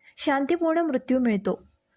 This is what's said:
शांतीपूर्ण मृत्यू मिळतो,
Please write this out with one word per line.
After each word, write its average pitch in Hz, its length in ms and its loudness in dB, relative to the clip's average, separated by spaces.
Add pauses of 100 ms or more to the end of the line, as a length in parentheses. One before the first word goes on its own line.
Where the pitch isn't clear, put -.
(180)
शांतीपूर्ण 320 600 0
मृत्यू 262 400 0
मिळतो, 208 500 -2 (280)